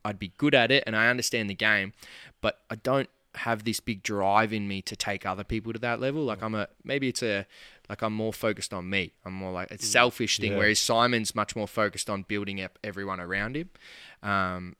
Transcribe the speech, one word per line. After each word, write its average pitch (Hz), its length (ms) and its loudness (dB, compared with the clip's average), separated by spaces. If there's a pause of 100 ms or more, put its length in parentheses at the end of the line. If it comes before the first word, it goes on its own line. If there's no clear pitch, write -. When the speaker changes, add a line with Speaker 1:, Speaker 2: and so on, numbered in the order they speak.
Speaker 1:
I'd 104 140 -4
be 95 180 -6
good 143 180 4
at 120 160 8
it, 135 160 6
and 110 80 0
I 113 140 6
understand 117 400 0
the 98 60 -4
game, 104 360 2 (480)
but - 300 -2
I 113 60 -6
don't 131 340 0 (300)
have 110 260 -2
this 113 160 -2
big 101 200 -4
drive 104 520 2
in 104 120 -2
me 98 160 -4
to - 140 -8
take 98 300 -4
other 95 180 -2
people 113 300 -4
to 113 60 -8
that 117 200 -2
level. 139 240 0
Like, 107 180 -2
I'm 110 140 -2
a, 104 140 -2 (160)
maybe 135 240 0
it's - 120 -2
a, 101 240 0 (440)
like, 104 120 -8
I'm 110 120 0
more 110 200 -2
focused 104 400 -2
on 92 160 -6
me. 95 220 0 (140)
I'm 92 80 -10
more 95 180 -6
like, 90 200 -6
it's - 140 -8
Speaker 2:
Mm. - 60 -2
Speaker 1:
selfish 120 480 2
thing, 107 140 -2
Speaker 2:
Yeah. 101 60 0
Speaker 1:
whereas 104 200 4
Simon's 117 560 2
much 104 200 -2
more 107 120 -2
focused 104 420 -2
on 98 140 -2
building 98 380 -4
up 92 220 -10
everyone 98 360 -6
around 101 380 -4
him. 175 120 -8 (540)
Um, 92 560 0